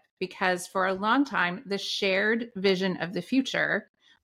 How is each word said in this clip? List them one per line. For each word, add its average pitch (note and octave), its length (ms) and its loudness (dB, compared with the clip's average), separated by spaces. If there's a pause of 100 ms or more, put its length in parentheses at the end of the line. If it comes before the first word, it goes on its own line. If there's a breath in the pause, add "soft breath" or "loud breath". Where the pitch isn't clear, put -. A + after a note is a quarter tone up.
(180)
because F3+ 480 -2
for F#3 200 0
a F#3+ 80 0
long A3 300 2
time, F3+ 400 -2
the G3 140 -4
shared G#3 800 0
vision F#3+ 400 2
of E3 160 -6
the F3 100 -4
future F3+ 640 0 (360 soft breath)